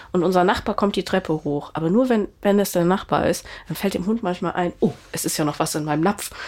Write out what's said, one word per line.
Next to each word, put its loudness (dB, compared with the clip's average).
und 2
unser 4
Nachbar 0
kommt 0
die 0
Treppe -2
hoch, -4
aber 0
nur 4
wenn, 2
wenn 4
es 0
der 2
Nachbar 2
ist, -2
dann -8
fällt -2
dem -4
Hund 0
manchmal -2
ein, 0
oh, 4
es -6
ist -2
ja 0
noch -2
was -2
in -4
meinem 0
Napf. 0